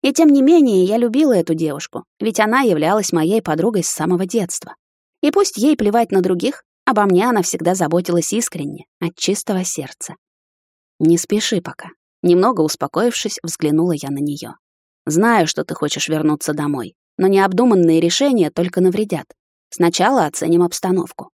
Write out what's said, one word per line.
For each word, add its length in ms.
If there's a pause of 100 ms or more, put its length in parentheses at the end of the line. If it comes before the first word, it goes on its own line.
И 100
тем 160
не 140
менее, 420
я 140
любила 340
эту 220
девушку, 500 (160)
ведь 200
она 200
являлась 520
моей 300
подругой 400
с 60
самого 380
детства. 480 (480)
И 80
пусть 260
ей 200
плевать 360
на 80
других, 420 (220)
обо 200
мне 240
она 140
всегда 320
заботилась 580
искренне, 540 (140)
от 160
чистого 480
сердца. 500 (840)
«Не 200
спеши 420
пока», 300 (320)
немного 400
успокоившись, 800
взглянула 500
я 180
на 80
нее. 360 (500)
«Знаю, 420
что 180
ты 100
хочешь 340
вернуться 440
домой, 420 (240)
но 80
необдуманные 760
решения 500
только 300
навредят. 460 (440)
Сначала 560
оценим 360
обстановку. 760